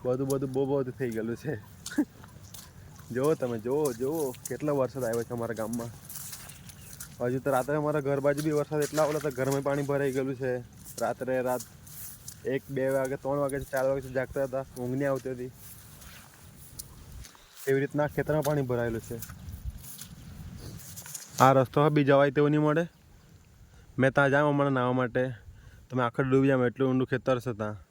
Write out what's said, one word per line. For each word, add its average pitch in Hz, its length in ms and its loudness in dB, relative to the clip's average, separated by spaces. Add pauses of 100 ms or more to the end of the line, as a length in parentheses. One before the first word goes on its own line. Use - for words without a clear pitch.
બધું, 131 260 0
બધું 135 240 0
બહુ 135 140 2
બધું 131 320 0
થઈ 123 180 -2
ગયેલું 113 220 -2
છે. 147 160 -4 (760)
<laughs> - 840 -16
જુઓ 135 220 2
તમે, 120 240 -2
જુઓ, 135 340 0
જુઓ 135 280 -2 (260)
કેટલો 147 280 -2
વરસાદ 127 280 0
આવ્યો 117 240 0
છે 123 60 -8
અમારા 117 280 -4
ગામમાં. 117 300 -4 (1300)
હજુ 123 200 0
તો 139 120 -2
રાત્રે 131 240 2
અમારા 147 320 0
ઘર 139 140 2
બાજુ 143 220 4
બી 151 160 2
વરસાદ 151 240 0
એટલા 147 220 2
આવેલો 151 140 0
તો 147 120 -2
ઘરમાં 135 320 0
પાણી 139 260 0
ભરાઈ 139 260 0
ગયેલું 135 220 -2
છે. 127 140 -2 (500)
રાત્રે 127 400 0
રાત 123 220 -2 (840)
એક, 135 240 -2
બે 131 200 -2
વાગે, 135 280 0
ત્રણ 143 260 -2
વાગે, 139 140 -2 (160)
ચાર 131 140 2
વાગે 135 140 0
સુધી 131 180 -4
જાગતા 135 280 -2
હતા, 135 180 -4 (120)
ઊંઘ 123 180 -2
નહીં 139 160 0
આવતી 131 240 -4
હતી. 123 160 -8 (2250)
એવી 135 140 4
રીતના 147 280 0
ખેતરમાં 147 360 0
પાણી 143 240 0
ભરાયેલું 120 380 0
છે. 117 100 -8 (2250)
આ 131 140 10
રસ્તો 143 360 4
બી 147 200 4
જવાય 139 220 8
તેવું 147 200 4
નહીં 151 120 4
મળે. 151 200 4 (1120)
મેં 131 160 6
ત્યાં 139 180 6
જાઉં 147 220 6
હમણાં 143 200 4
નાહવા 127 260 2
માટે, 127 240 0 (680)
તમે 127 140 0
આખા 127 220 2
ડૂબી 135 260 6
જાવ 127 140 6
એટલું 131 240 2
ઊંડું 131 220 2
ખેતર 131 300 2
છે 123 120 -4
ત્યાં. 107 240 -4 (140)